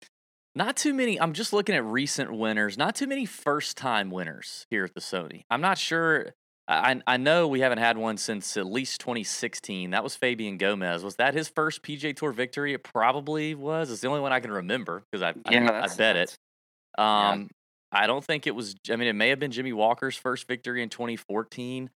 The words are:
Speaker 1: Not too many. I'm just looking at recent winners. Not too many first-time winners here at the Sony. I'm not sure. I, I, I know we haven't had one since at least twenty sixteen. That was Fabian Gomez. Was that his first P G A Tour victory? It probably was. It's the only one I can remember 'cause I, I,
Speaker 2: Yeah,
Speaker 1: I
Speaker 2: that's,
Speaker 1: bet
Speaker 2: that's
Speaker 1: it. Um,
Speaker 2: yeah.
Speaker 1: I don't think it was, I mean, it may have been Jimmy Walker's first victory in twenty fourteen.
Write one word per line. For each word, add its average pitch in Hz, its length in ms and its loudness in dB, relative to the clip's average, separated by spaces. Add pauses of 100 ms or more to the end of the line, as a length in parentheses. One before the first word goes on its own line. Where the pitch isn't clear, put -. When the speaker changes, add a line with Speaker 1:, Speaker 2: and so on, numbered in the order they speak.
(560)
Speaker 1:
Not 214 220 -2
too 294 160 0
many. 247 260 0
I'm 160 140 2
just 208 180 -4
looking 202 240 4
at 123 80 4
recent 127 480 0
winners. 107 460 2
Not 175 180 2
too 277 120 -2
many 269 180 -2
first-time 127 840 -2
winners 82 600 -8
here 98 160 0
at - 80 -8
the 87 80 -10
Sony. 87 480 -6
I'm 120 100 2
not 185 180 2
sure. 160 540 0 (340)
I, 101 280 4
I, 123 120 -2
I 127 120 4
know 156 320 4
we 135 100 2
haven't 123 200 4
had 117 180 4
one 110 180 0
since 101 400 -6
at 98 120 0
least 123 340 -4
twenty 117 240 -4
sixteen. 95 640 -6
That 101 120 2
was 135 140 -6
Fabian 110 420 -2
Gomez. 92 460 0
Was 98 140 -8
that 135 160 4
his 156 160 -2
first 156 320 -2
P 147 160 -10
G 147 100 -6
A 143 60 -2
Tour 147 180 -4
victory? 127 420 -4
It - 120 -8
probably 147 680 2
was. 147 380 -2
It's 110 80 -6
the 123 80 -2
only 143 140 0
one 139 100 0
I 127 80 4
can 113 140 -6
remember 95 580 -4
'cause 98 100 -4
I, 85 100 2
I, - 20 -8 (160)
Speaker 2:
Yeah, 120 140 6
Speaker 1:
I 117 180 2
Speaker 2:
that's, 98 160 -2
Speaker 1:
bet 110 180 4
Speaker 2:
that's 87 180 0 (640)
Speaker 1:
it. 101 60 2
Um, 104 380 4
Speaker 2:
yeah. 101 60 -12 (440)
Speaker 1:
I 101 160 4
don't 135 160 0
think 151 240 -2
it 104 80 -2
was, 101 200 -8 (140)
I 113 60 2
mean, 120 140 0
it 110 40 0
may 107 140 2
have 135 120 2
been 143 120 -4
Jimmy 127 220 -4
Walker's 117 420 2
first - 320 -4
victory 123 340 -4
in 113 60 -4
twenty 117 300 -6
fourteen. 123 800 -6